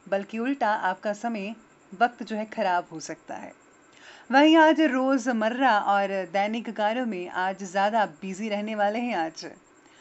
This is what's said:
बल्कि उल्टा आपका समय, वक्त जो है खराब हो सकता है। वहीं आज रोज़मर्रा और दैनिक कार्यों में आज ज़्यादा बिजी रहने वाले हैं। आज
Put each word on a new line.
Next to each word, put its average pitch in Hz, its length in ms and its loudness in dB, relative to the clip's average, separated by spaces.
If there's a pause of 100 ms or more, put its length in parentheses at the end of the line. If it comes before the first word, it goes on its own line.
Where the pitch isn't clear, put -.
बल्कि 196 300 -4
उल्टा 254 300 -2
आपका 208 440 -2
समय, 214 400 -6 (380)
वक्त 233 320 0
जो 220 120 -8
है 214 120 -4
खराब 180 440 -2
हो 160 80 -12
सकता - 360 -14
है। - 160 -16 (800)
वहीं 302 280 8
आज 311 260 6
रोज़मर्रा 247 960 2
और 202 280 2 (260)
दैनिक 214 360 -2
कार्यों 220 360 -2
में 180 240 -6
आज 190 340 -4
ज़्यादा 196 420 0 (160)
बिजी 190 280 -8
रहने 208 260 -6
वाले 208 240 0
हैं। 240 160 -4
आज 160 300 -6 (560)